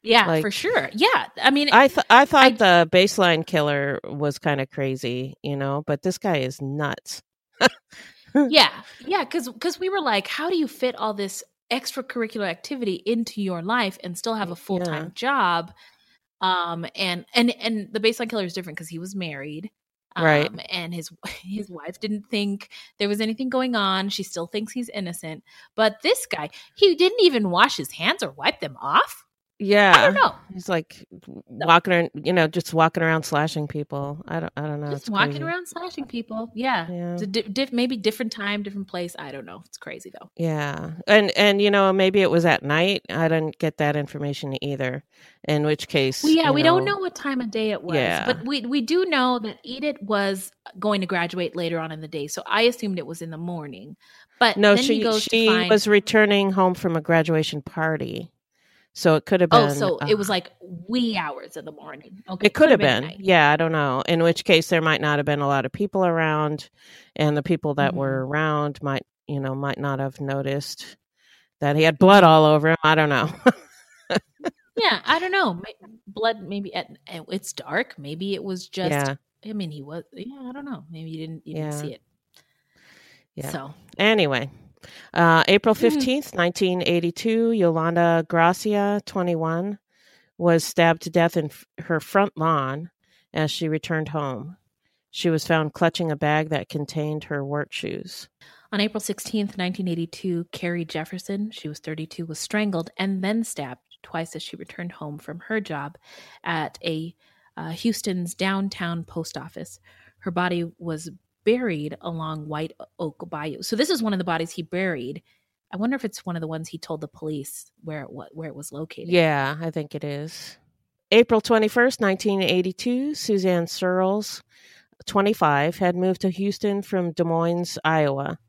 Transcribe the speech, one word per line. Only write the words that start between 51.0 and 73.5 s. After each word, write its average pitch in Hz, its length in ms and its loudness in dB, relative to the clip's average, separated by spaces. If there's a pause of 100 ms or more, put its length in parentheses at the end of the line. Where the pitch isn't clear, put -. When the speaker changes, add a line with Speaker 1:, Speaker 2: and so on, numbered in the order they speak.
Speaker 1:
to 185 60 -2
graduate 175 480 -2
later 165 240 -4
on 160 140 -8
in 156 80 -12
the 156 80 -14
day. 147 180 -6
So - 200 -10
I 220 160 2
assumed 233 340 0
it 147 100 -8
was 165 140 -12
in 165 80 -10
the 160 80 -10
morning. 151 580 -10 (440)
But 220 180 4
Speaker 2:
No, 202 180 8
Speaker 1:
then 247 80 4
Speaker 2:
she, 240 120 4
Speaker 1:
he 220 80 0
goes 220 180 2
Speaker 2:
she 226 240 4
Speaker 1:
to 220 80 6
find 214 160 2
Speaker 2:
was 214 180 4
returning 202 640 4
home 185 220 4
from 170 240 -2
a 156 40 0
graduation 156 600 2
party. 160 680 -6 (640)
So 160 200 4
it 151 100 -2
could 185 160 2
have 170 100 4
Speaker 1:
Oh, 226 180 8
Speaker 2:
been, 139 60 -2
Speaker 1:
so 180 220 0 (100)
it 214 120 2
was, 202 100 -4
Speaker 2:
uh, 202 40 0
Speaker 1:
like, 180 180 -4 (100)
wee 196 560 -4
hours 151 400 -10
in 151 80 -14
the 151 60 -12
morning. 151 580 -20
Okay, 185 160 -4
Speaker 2:
It 202 80 4
could 311 160 6
have 269 100 6
Speaker 1:
could 151 80 2
have 123 140 2
Speaker 2:
been. - 80 -8
Speaker 1:
been - 40 -12
at - 40 -18
night. 196 80 -12
Speaker 2:
Yeah, 160 260 6
I 151 40 6
don't 160 160 0
know. 143 360 -2
In 165 140 2
which 170 240 2
case, 170 240 4
there 165 140 2
might 156 180 2
not 147 160 2
have 143 80 -2
been 147 140 0
a 143 80 0
lot 139 180 0
of - 60 -6
people 190 340 -2
around, 156 640 0 (460)
and 147 200 2
the 147 60 0
people 156 320 0
that 139 160 2
Speaker 1:
Mm-hmm. 175 100 -2
Speaker 2:
were 135 280 -2
around 147 560 -2
might, 135 200 -4 (240)
you 143 120 -4
know, 135 160 -4
might 139 240 -4
not 139 180 -4
have 135 240 -6
noticed 139 720 -6 (640)
that 143 160 0
he 156 60 4
had 156 160 4
blood 190 260 10
all 160 220 10
over 151 240 6
him. 165 140 4
I 156 100 6
don't 156 160 4
know. 143 220 0 (140)
<laughs> - 720 0 (580)